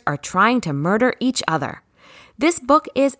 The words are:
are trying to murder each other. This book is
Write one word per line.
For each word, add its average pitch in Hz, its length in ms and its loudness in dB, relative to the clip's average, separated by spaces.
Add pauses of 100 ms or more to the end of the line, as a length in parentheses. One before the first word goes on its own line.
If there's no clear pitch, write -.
are 147 100 -2
trying 220 440 2
to 156 120 -4
murder 196 460 0
each 247 280 -2
other. 139 360 -4 (560)
This 320 180 2
book 277 380 2
is 269 240 0